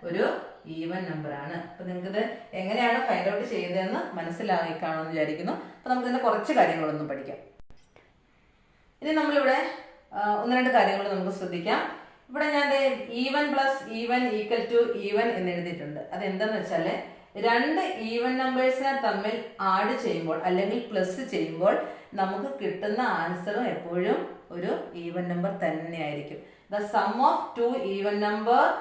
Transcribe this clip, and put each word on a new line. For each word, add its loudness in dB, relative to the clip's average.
ഒരു 0
ഈവൻ -6
നമ്പർ -6
ആണ്. -8
അപ്പൊ -10
നിങ്ങൾക്കിത് -2
എങ്ങനെയാണ് 0
ഫൈൻഡ് 2
ഔട്ട് -2
ചെയ്തതെന്ന് -2
മനസ്സിലായി -2
കാണുമെന്ന് -4
വിചാരിക്കുന്നു. 0
അപ്പൊ -10
നമുക്ക് 2
ഇതിന്റെ 0
കുറച്ച് 2
കാര്യങ്ങളൊന്നും 4
പഠിക്കാം. -6
ഇനി 0
നമ്മളിവിടെ, 4
ആ, 2
ഒന്ന് 2
രണ്ട് 4
കാര്യങ്ങൾ 4
നമുക്ക് -2
ശ്രദ്ധിക്കാം. -2
ഇവിടെ -2
ഞാൻ 2
ദേ 2
even 2
plus 0
even 2
equal 0
to 6
even 2
എന്ന് 0
എഴുതിയിട്ടുണ്ട്. -6
അതെന്താന്ന് -2
വെച്ചാല് -2
രണ്ട് 4
ഈവൻ -2
നമ്പേഴ്സിനെ 2
തമ്മിൽ 0
ആഡ് 2
ചെയ്യുമ്പോൾ -2
അല്ലെങ്കിൽ 2
പ്ലസ് 0
ചെയ്യുമ്പോൾ 0
നമുക്ക് -2
കിട്ടുന്ന -2
ആൻസറും 0
എപ്പോഴും -2
ഒരു -4
ഈവൻ -4
നമ്പർ 0
തന്നെയായിരിക്കും. -4
The -2
sum 0
of 4
two 2
even 0
number 4